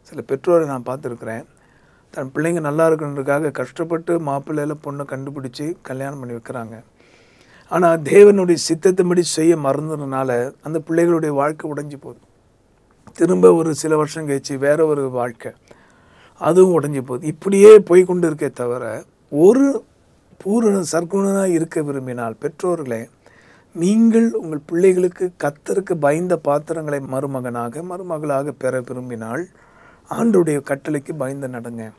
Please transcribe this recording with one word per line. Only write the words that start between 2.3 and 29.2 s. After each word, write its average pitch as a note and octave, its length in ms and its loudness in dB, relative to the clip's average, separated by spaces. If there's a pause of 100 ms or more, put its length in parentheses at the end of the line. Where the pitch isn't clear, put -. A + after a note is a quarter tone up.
பிள்ளைங்க E3 240 -2
நல்லா D#3 300 0
இருக்கணுன்றதுக்காக C#3+ 640 -2
கஷ்டப்பட்டு E3 680 -4
மாப்பிள்ளையில D3 520 -6 (120)
பொண்ணை C#3+ 220 -10
கண்டுபிடிச்சு C#3 760 -10
கல்யாணம் C3+ 380 -10
பண்ணி B2 140 -12
வைக்கிறாங்க. A2+ 500 -14 (840)
ஆனா, E3+ 240 2
தேவனுடைய F3+ 640 6 (120)
சித்தத்தின்படி F3 500 2
செய்ய D#3+ 360 2
மறந்ததுனால C3+ 1040 -4
அந்த D#3 280 -6
பிள்ளைகளுடைய E3 400 2
வாழ்க்கை D3+ 420 -2
உடைஞ்சு D3 300 -10
போகுது. B2+ 180 -20 (920)
திரும்ப F3+ 400 4
ஒரு D#3+ 220 0
சில D#3 220 0
வருஷம் D3+ 300 -4
கழிச்சு C#3 300 -6
வேற D3 280 2
ஒரு C#3+ 240 -2
வாழ்க்கை, B2 420 -6 (840)
அதுவும் F3 440 4
உடைஞ்சு C#3+ 200 -6
போகுது. C3 260 -8
இப்படியே G3 520 10
போய் F3+ 240 6
கொண்டு F3 280 0
இருக்கே D3 200 -4
தவிர, B2 520 -6 (260)
ஒரு B3 540 4 (540)
பூரண G3+ 540 0
சர்க்குணனா G3 540 -2
இருக்க E3 360 -2
விரும்பினால், B2+ 580 -6
பெற்றோர்களே, C#3+ 720 -6 (640)
நீங்கள் A3+ 580 2
உங்கள் D#3+ 340 -6
பிள்ளைகளுக்கு F3+ 680 0 (120)
கர்த்தருக்கு F#3+ 560 -4
பயந்த D#3+ 380 0
பாத்திரங்களை D3 640 -4
மருமகனாக, C3 840 -8
மருமகளாக D#3 760 -6
பெற B2+ 240 -4
விரும்பினால், B2 680 -10 (640)